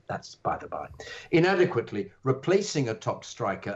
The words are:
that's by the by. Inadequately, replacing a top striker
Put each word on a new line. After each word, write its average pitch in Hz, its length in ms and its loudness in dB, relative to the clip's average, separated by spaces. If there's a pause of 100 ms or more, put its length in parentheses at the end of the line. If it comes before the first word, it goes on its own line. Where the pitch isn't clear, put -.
that's - 300 -10
by - 200 -2
the - 120 -10
by. 76 180 -8 (460)
Inadequately, 165 800 2 (100)
replacing 151 680 2
a 110 60 0
top - 300 -4
striker 101 520 -4